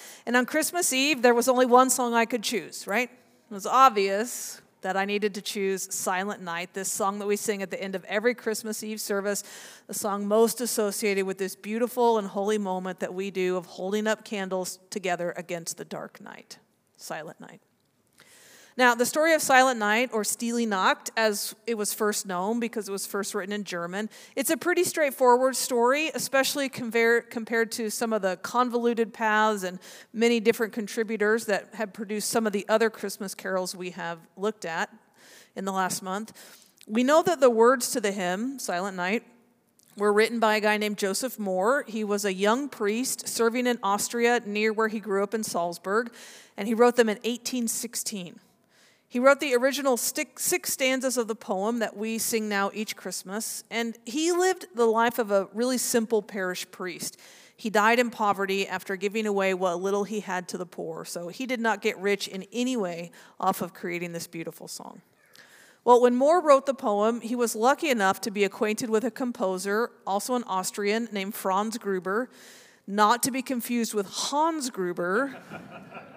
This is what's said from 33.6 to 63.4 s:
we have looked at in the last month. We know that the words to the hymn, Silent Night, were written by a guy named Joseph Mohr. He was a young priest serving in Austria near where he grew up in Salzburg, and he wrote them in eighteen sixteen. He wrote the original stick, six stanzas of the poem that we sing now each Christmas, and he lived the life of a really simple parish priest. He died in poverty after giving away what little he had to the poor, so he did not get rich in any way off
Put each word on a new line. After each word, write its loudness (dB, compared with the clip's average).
we -10
have -8
looked -4
at -4
in -8
the -4
last -2
month. -6
We 0
know 6
that 0
the 10
words 4
to -2
the 0
hymn, -4
Silent -4
Night, -2
were 4
written 4
by 4
a 0
guy 4
named -2
Joseph -2
Mohr. 0
He -4
was -2
a 0
young 2
priest -2
serving 0
in 0
Austria 2
near 0
where 0
he -4
grew 0
up -2
in -2
Salzburg, -2
and -6
he 2
wrote 6
them 6
in -2
eighteen -4
sixteen. -6
He -4
wrote 8
the 0
original 2
stick, -4
six -2
stanzas 0
of 0
the -2
poem -2
that -4
we -4
sing -2
now 0
each -6
Christmas, -8
and -4
he -2
lived 0
the 2
life 2
of -2
a 2
really 0
simple 0
parish -6
priest. -10
He -4
died 6
in 2
poverty 0
after -6
giving -2
away 2
what 0
little 0
he -6
had -6
to -8
the -8
poor, -10
so -10
he -8
did -2
not 0
get -2
rich -2
in -10
any -2
way -6
off 0